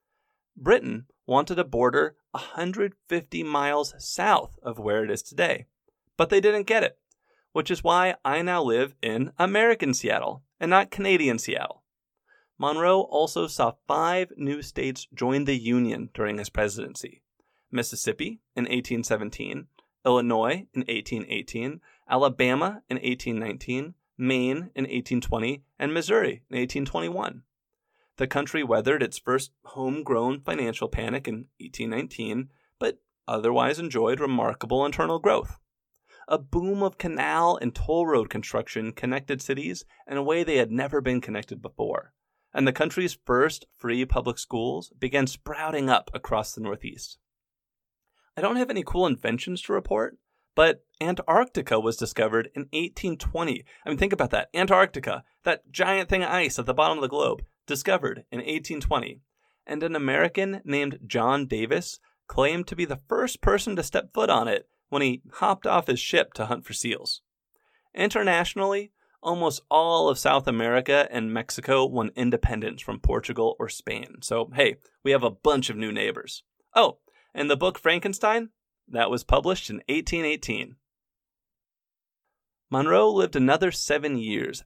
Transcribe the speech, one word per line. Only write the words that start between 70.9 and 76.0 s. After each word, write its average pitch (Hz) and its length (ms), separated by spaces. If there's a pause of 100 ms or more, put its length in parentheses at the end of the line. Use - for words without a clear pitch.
and 110 220
Mexico 131 520
won 120 300
independence 120 680
from 110 180
Portugal 117 600
or 113 80
Spain. - 540
So, 117 320
hey, 127 240 (260)
we 139 80
have 135 120
a 117 80
bunch 135 380
of 113 60
new 110 160
neighbors. 107 520 (300)